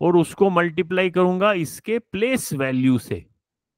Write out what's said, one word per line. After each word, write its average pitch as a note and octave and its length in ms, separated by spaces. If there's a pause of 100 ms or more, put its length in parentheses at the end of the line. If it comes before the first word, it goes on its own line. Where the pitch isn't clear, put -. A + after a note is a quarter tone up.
और F3 160
उसको F#3 340
multiply F3 600
करूंगा F#3 420
इसके F#3+ 460
place A3+ 540
value C3 460
से, F#2 280 (520)